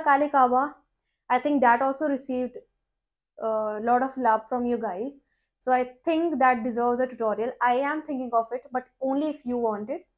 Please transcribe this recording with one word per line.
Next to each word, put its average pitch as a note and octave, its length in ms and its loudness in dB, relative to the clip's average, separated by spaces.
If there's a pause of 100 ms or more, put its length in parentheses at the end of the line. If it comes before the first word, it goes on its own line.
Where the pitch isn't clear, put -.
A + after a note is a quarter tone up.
काले C#4+ 240 4
कावा, C4 460 2 (560)
I B3 80 4
think C#4+ 240 0
that A#3 180 6
also C4+ 280 0
received B3+ 480 -4 (800)
a G#3+ 420 -2
lot A#3+ 220 4
of C4+ 160 -4
love A3 300 4
from B3 180 -2
you A#3+ 100 0
guys। A3 420 -6 (400)
So B3+ 140 -2
I B3 180 0 (140)
think D#4+ 340 0
that B3+ 260 2
deserves A#3+ 360 0
a B3+ 60 0
tutorial। A3+ 540 -4
I B3 140 2
am C#4+ 280 -2
thinking C4 300 -8
of A3+ 180 0
it, B3 120 -8 (100)
but B3+ 140 -6 (140)
only C#4 280 -2
if D4 160 -10
you A#3+ 140 -4
want G#3+ 320 -4
it। E4 160 -10 (120)